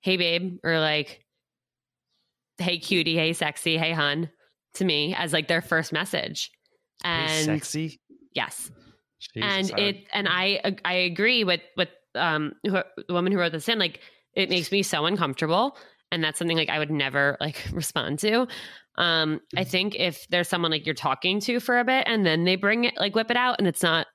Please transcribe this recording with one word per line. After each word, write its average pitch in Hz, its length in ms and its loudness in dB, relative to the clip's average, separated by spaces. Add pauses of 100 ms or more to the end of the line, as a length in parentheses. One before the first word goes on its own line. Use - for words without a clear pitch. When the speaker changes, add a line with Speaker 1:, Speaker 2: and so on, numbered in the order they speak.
Speaker 1:
"Hey, 185 160 2
babe," 175 460 0
or, 165 160 2
like, 151 460 0 (1300)
"Hey, 175 220 -2
cutie," 165 360 2
"Hey, 165 180 2
sexy," 160 440 0
"Hey, 165 140 0
hun," 156 380 0 (460)
to 190 100 0
me 151 280 2
as, 170 200 -4
like, 160 140 0
their 170 140 2
first 160 320 -2
message. - 560 -4 (540)
Speaker 2:
"Hey, 175 60 -2
Speaker 1:
And 156 360 0
Speaker 2:
sexy"? 156 540 -4 (340)
Speaker 1:
Yes. - 380 -6 (600)
Speaker 2:
Jesus, 196 380 -2
Speaker 1:
And - 80 -
Speaker 2:
I 202 40 2
Speaker 1:
it, 196 300 -4
and 202 140 0
I, 190 560 0
I 180 100 0
agree 196 500 2
with, 180 180 2 (160)
with, 180 120 0 (260)
um, 151 380 0 (100)
who, 190 180 2 (260)
the 180 60 -4
woman 180 180 2
who 202 80 2
wrote 170 120 2
this 160 180 -6
in, 226 100 0
like, 175 220 -2 (320)
it 190 160 0
makes 180 220 0
me 196 120 2
so 156 220 0
uncomfortable. 175 720 0 (340)
And 170 120 -2
that's 156 140 -2
something, 170 180 0
like, 160 140 2
I - 80 0
would 151 140 -2
never, 139 480 2
like, - 280 -6
<laughs> - 40 -6
respond 160 480 -4
to. 214 220 2 (560)
Um, 160 440 2 (140)
I 180 60 0
Speaker 2:
Mm-hmm. 185 80 -4
Speaker 1:
think 190 260 0
if 175 340 -4
there's 175 180 2
someone, 170 240 0
like, 151 140 -2
you're 160 100 -2
talking 185 460 0
to 240 180 0
for 240 200 2
a 247 60 2
bit 262 220 2
and 220 180 2
then 165 180 4
they 185 120 4
bring 208 280 0
it, 247 140 0
like, 202 180 -2
whip 226 160 0
it 240 60 2
out 247 200 2
and 196 100 2
it's 165 140 0
not 165 340 2